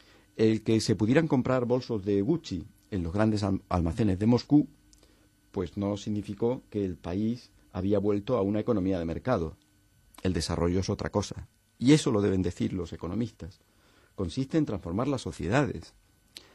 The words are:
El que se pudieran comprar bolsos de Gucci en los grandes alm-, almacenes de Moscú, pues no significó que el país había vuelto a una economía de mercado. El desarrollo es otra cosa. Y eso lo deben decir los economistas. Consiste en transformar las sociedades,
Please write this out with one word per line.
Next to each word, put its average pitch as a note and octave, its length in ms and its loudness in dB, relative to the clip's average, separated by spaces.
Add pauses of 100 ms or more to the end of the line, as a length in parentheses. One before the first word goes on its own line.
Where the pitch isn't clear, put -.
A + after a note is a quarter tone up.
(340)
El A2 280 4
que A2 180 4
se G#2+ 160 2
pudieran C3 320 2
comprar B2+ 380 2
bolsos A#2+ 380 -2
de G2+ 180 2
Gucci G#2 420 -2 (260)
en F#2+ 120 -4
los E2 100 -4
grandes G#2+ 300 2
alm-, G2 260 0
almacenes F2+ 500 0
de G#2+ 80 0
Moscú, B2 400 4 (840)
pues F2+ 260 -6
no G2+ 220 -2
significó G#2+ 720 -4
que G#2 140 -2
el F2+ 120 -4
país G#2+ 540 -4 (200)
había G2 280 0
vuelto G2+ 400 0
a G2 40 2
una G#2 180 0
economía F#2+ 380 0
de E2+ 60 -4
mercado. E2 520 -4 (680)
El F#2 100 0
desarrollo E2+ 480 0
es F#2+ 80 -4
otra - 220 -4
cosa. - 380 -4 (300)
Y B2 140 6
eso D3+ 180 4
lo G#2 120 2
deben G2 180 2
decir F2+ 320 -2
los F2 220 -6
economistas. F#2+ 680 -8 (540)
Consiste C3 420 -4
en D#3 80 4
transformar G2 420 -4
las C3+ 140 -2
sociedades, F#2 720 -2 (640)